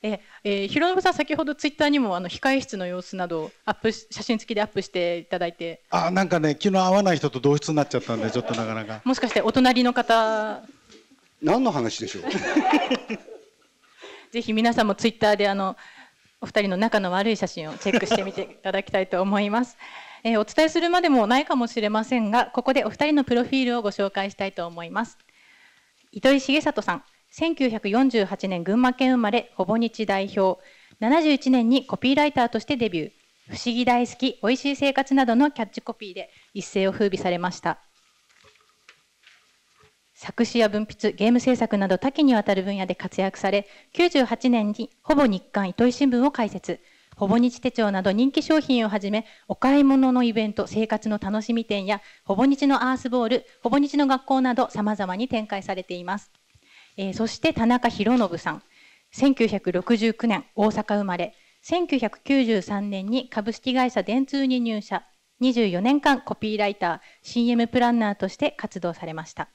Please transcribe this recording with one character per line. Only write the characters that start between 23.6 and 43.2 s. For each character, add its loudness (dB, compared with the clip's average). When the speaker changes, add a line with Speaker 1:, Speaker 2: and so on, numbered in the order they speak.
Speaker 1:
ー 0
ル -2
を -4
ご -2
紹 -2
介 -4
し -14
た -6
い -6
と -8
思 -12
い -14
ま -4
す。 -20
糸 2
井 4
重 0
里 -2
さ -4
ん、 -8
千 -2
九 0
百 -4
四 4
十 2
八 -4
年 -4
群 0
馬 4
県 2
生 4
ま 2
れ、 -2
ほ -2
ぼ 0
日 -2
代 -2
表。 2
七 4
十 4
一 0
年 4
に 2
コ -6
ピ 2
ー 4
ラ 4
イ 0
タ 2
ー -4
と -4
し -18
て -2
デ -2
ビ -4
ュ -6
ー。 -16
不 -12
思 -2
議 0
大 2
好 -16
き、 -2
美 -2
味 2
し -12
い -2
生 0
活 0
な 4
ど 2
の 4
キ -8
ャ -2
ッ -20
チ -12
コ -12
ピ -16
ー -20
で -14
一 -10
世 0
を 0
風 0
靡 -2
さ -2
れ 0
ま -2
し -14
た。 -4
作 -4
詞 -2
や 4
文 -2
筆、 -4
ゲ 0
ー 6
ム 4
制 2
作 0
な 0
ど 4
多 -2
岐 2
に 6
わ 2
た 2
る -2
分 -4
野 -4
で -4
活 -8
躍 -2